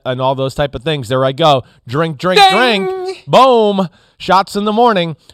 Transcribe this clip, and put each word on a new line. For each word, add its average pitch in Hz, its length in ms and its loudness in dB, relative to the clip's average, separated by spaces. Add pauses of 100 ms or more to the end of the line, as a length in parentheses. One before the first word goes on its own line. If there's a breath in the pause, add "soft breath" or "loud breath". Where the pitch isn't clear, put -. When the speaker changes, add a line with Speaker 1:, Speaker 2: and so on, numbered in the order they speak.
Speaker 1:
and 127 140 -6
all 131 160 -2
those 135 180 -6
type 143 220 -4
of 120 80 -14
things." 143 240 -6
There 131 160 0
I 135 80 0
go. 139 320 2 (240 soft breath)
Drink, 151 300 -4
drink, 185 300 2
Speaker 2:
Ding! 233 380 0
Speaker 1:
drink. 370 400 -10
Boom. 208 640 2 (300 soft breath)
Shots 190 380 0
in 202 80 -4
the 214 80 -2
morning. 208 420 0 (200 soft breath)